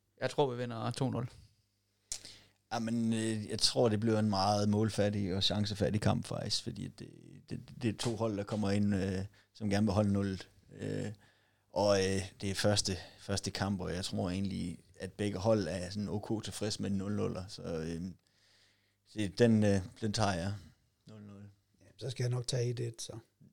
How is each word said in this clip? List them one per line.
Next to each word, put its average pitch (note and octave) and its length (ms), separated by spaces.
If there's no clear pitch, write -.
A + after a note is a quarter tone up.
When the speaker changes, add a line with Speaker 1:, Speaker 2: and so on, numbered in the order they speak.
Speaker 1:
Jeg B2+ 80
tror, C#3 220
vi A#2+ 60
vinder A#2 340
to C3 180
nul. A#2 200
Speaker 2:
Jamen, A2+ 400
øh, A2 360
jeg A2 100
tror, B2+ 300
det G#2+ 100
bliver A2 200
en G#2+ 100
meget G#2 400
målfattig G#2 680
og G2 80
chancefattig G2+ 580
kamp, G2 240
faktisk, - 380
fordi - 240
det, - 220
det, - 100
det A#2+ 80
er G2+ 80
to A#2 180
hold, A2 220
der G2+ 60
kommer G#2 280
ind, G2+ 240
øh, F#2+ 240
som G#2+ 160
gerne G2+ 160
vil G2+ 80
holde G2+ 200
nullet. G2 360
Øh, G#2 320
og, G2+ 320
øh, F#2+ 160
det G2 100
er F#2 40
første, G2+ 420
første G2 320
kamp, G2 300
og E2 120
jeg F#2 120
tror G#2 240
egentlig, F#2 500
at F#2 180
begge G2+ 260
hold G#2+ 280
er F2+ 220
sådan G2+ 200
ok G#2+ 340
tilfreds G#2 360
med G2 120
en G2 60
nul G2 180
nuller, F#2+ 320
så, F#2+ 160
øh, E2 380
så G#2+ 300
den, A2+ 260
øh, G2+ 180
den G#2+ 120
tager G2+ 200
jeg. F#2 200
Nul G#2+ 140
nul. G2+ 220
Speaker 3:
Ja, F#2+ 40
så B2 120
skal B2 140
jeg B2 60
nok B2 180
tage B2 220
et A#2+ 100
et, A#2 220
så. - 160